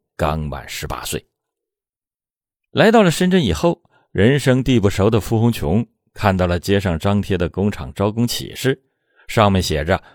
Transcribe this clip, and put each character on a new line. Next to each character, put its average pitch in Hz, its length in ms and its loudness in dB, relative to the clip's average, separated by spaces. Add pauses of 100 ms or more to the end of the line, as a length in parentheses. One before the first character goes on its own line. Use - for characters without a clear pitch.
(160)
刚 78 240 -2
满 67 280 -10
十 - 180 -12
八 - 180 -10
岁。 - 200 -8 (1500)
来 202 220 4
到 226 100 6
了 180 80 4
深 180 180 0
圳 185 140 2
以 98 100 0
后， 170 300 -2 (300)
人 120 260 4
生 131 240 2
地 127 160 2
不 98 100 2
熟 98 220 2
的 113 100 2
傅 110 200 -2
红 120 100 2
琼 110 340 -2 (280)
看 95 240 -2
到 90 100 0
了 87 140 -2
街 98 180 0
上 90 180 -2
张 101 240 0
贴 95 160 -2
的 85 120 -2
工 98 200 -2
厂 67 260 -8
招 101 180 -2
工 113 160 -2
启 - 260 -8
事， - 260 -4 (460)
上 104 240 2
面 95 100 2
写 76 240 -2
着 87 160 0 (140)